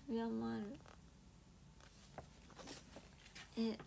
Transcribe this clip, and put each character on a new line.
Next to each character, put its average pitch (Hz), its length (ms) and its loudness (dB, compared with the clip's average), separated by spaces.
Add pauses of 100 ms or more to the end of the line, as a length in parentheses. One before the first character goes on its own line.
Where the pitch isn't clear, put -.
首 226 120 6
輪 226 80 6
も 226 220 6
あ 226 80 6
る。 214 60 4 (3000)
え、 226 300 8